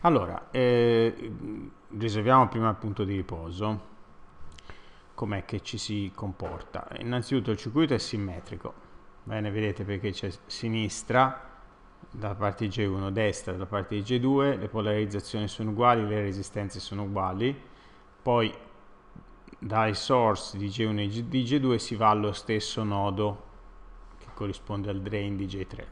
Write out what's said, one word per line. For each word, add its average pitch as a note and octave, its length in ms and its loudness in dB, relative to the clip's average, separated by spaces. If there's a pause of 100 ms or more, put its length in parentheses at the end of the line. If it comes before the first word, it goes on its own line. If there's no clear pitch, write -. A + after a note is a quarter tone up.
Allora, F#2+ 480 2
eh, A#2 1200 2 (200)
risolviamo A2 580 6
prima A2+ 220 2
il G#2+ 80 0
punto G#2 260 -4
di G2 140 0
riposo. F2+ 720 -4 (1200)
Com'è G2+ 320 -4
che G2+ 160 -6
ci - 160 -8
si G2+ 380 -4
comporta? - 720 -8 (100)
Innanzitutto A#2+ 540 0
il G#2 60 0
circuito C#3 360 2
è G#2+ 60 2
simmetrico. F#2+ 760 -6 (480)
Bene, G#2+ 300 -4
vedete G#2 320 -2
perché G2+ 260 -4
c'è F#2+ 240 -6 (140)
sinistra A2+ 1120 0 (500)
dalla G#2 240 -6
parte G2+ 320 0
di G2 60 -2
J G#2+ 140 0
uno, G2 260 -2
destra G#2 400 0
dalla F#2 160 -6
parte G2+ 260 -4
di G#2 80 -2
J B2 180 0
due, C#3 360 4
le G#2 120 -6
polarizzazioni G#2+ 800 -2
sono G#2+ 240 -4
uguali, A#2 360 6
le G#2 140 0
resistenze G2 580 -4
sono G2+ 240 -6
uguali, G2 520 0 (640)
poi A#2 320 4 (1080)
dai A2 340 2
source A2+ 640 2
di G2+ 120 -2
J A2 160 0
uno G#2+ 160 0
e G2+ 60 0
G-, A2+ 180 -4
di B2+ 180 0
J C3+ 160 2
due B2+ 180 4
si - 180 -4
va G#2+ 140 6
allo G#2 220 4
stesso G#2+ 520 -2
nodo G2+ 600 0 (720)
che - 160 -20
corrisponde G2+ 560 -6
al G2 120 -4
drain G2+ 340 -4
di G2 100 -4
J F#2+ 220 -6
tre. G#2 240 -12